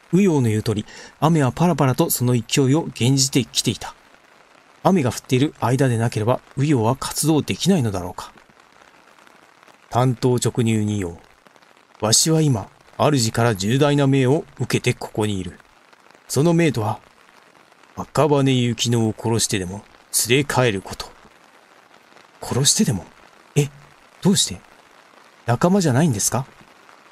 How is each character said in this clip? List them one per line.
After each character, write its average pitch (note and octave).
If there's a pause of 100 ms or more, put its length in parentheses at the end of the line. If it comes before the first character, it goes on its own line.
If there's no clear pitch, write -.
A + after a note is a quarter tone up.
(120)
右 F#3+
陽 D#3
の A#2+
言 G#2+
う G#2+
通 G#2+
り、 G#2+ (340)
雨 D#3
は B2
パ E3
ラ E3+
パ C#3+
ラ B2+
と E3
そ -
の B2
勢 B2
い C3
を E3
減 C3
じ C3+
て C3
き -
て -
い G#2
た。 - (880)
雨 F3+
が A#2+
降 -
っ -
て -
い B2
る C#3+
間 C3
で A#2
な A2+
け A2+
れ G#2+
ば、 B2 (160)
右 C#3+
陽 B2
は A#2+
活 -
動 D3+
で -
き -
な G3
い C3+
の A2+
だ F#2+
ろ F2+
う -
か。 - (1600)
単 B2
刀 B2
直 A#2+
入 A2+
に G#2
言 F2+
お -
う。 E2+ (800)
わ G#2+
し -
は D#3+
今、 B2+ (280)
主 A#2+
か A#2
ら A#2
重 G2+
大 C#3+
な C#3+
命 C3+
を C#3+ (120)
受 A#2+
け -
て B2
こ -
こ A2
に G2+
い F#2
る。 F2 (680)
そ C3+
の E3+
命 E3
と A#2
は、 G#2+ (1000)
赤 D#3
羽 C#3
雪 A#2+
乃 A#2
を G#2+
殺 A2+
し -
て G#2
で F#2
も G2 (460)
連 B2+
れ C#3+
帰 B2+
る G2
こ -
と。 - (1300)
殺 B2+
し -
て A3
で C#3
も？ E2+ (500)
え、 D3 (520)
ど F#3
う G3
し -
て？ F2+ (840)
仲 A#2+
間 G3
じ E3
ゃ B2
な C3+
い F3
ん C3+
で G#2
す -
か？ B2+ (680)